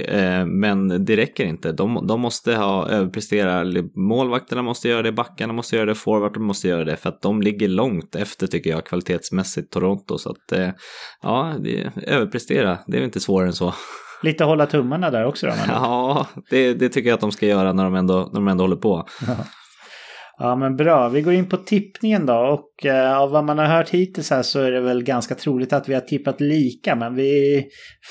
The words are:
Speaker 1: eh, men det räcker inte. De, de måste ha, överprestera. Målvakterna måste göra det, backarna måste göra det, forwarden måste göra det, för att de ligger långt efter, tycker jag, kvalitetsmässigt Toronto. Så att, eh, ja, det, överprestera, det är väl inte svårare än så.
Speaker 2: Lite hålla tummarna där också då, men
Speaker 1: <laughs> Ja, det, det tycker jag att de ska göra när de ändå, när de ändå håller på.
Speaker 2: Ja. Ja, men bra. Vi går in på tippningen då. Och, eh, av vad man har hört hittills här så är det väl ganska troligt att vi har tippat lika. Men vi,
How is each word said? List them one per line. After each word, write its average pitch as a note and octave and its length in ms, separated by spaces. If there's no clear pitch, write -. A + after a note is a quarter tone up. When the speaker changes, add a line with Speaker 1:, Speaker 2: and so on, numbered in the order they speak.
Speaker 1:
eh, F#2 380
men G2 600
det G#2+ 120
räcker A2 280
inte. E2 260
De, G2 360
de A2+ 140
måste A#2+ 340
ha, G2 340
överprestera. F#2+ 760
Målvakterna B2 680
måste A#2+ 280
göra A#2 120
det, A2+ 100
backarna A2+ 420
måste A#2 220
göra A2 100
det, G#2+ 100
forwarden G#2+ 480
måste G2 240
göra E2+ 160
det, D#2 120
för F#2 140
att - 120
de G#2 200
ligger G#2 260
långt F#2+ 480
efter, F#2+ 320
tycker E2+ 220
jag, D#2+ 160
kvalitetsmässigt F2+ 880
Toronto. F#2+ 460
Så - 120
att, - 220
eh, F#2 180
ja, D3 380
det, - 320
överprestera, A#2 680
det B2 100
är - 20
väl C3 60
inte A2 140
svårare F#2+ 280
än F2 60
så. F2 200
Speaker 2:
Lite D#3+ 200
hålla D3+ 220
tummarna D3+ 460
där A2+ 140
också C#3+ 220
då, A#2+ 60
men A2 160
Speaker 1:
<laughs> A#2 60
Ja, B2+ 520
det, B2+ 240
det B2 160
tycker A#2+ 200
jag A#2 60
att A2 60
de G#2+ 100
ska G#2 140
göra F#2+ 280
när F#2+ 100
de F#2 120
ändå, F#2 380
när G2 60
de G2+ 80
ändå F#2 160
håller F#2 120
på. F2+ 320
Speaker 2:
Ja. B2 80
Ja, B2 180
men C3 200
bra. D3 340
Vi C#3 120
går E3+ 120
in F#3 160
på F#3 80
tippningen G3+ 680
då. B2+ 80
Och, C#3 520
eh, C3+ 320
av C#3 140
vad D3+ 120
man D3+ 140
har D#3 80
hört D#3+ 240
hittills F3+ 400
här C3 120
så - 180
är C3 120
det B2+ 100
väl B2 220
ganska B2 320
troligt B2+ 380
att C#3 160
vi C3+ 40
har B2+ 80
tippat C#3 400
lika. D3 540
Men A#2 200
vi, C#3 500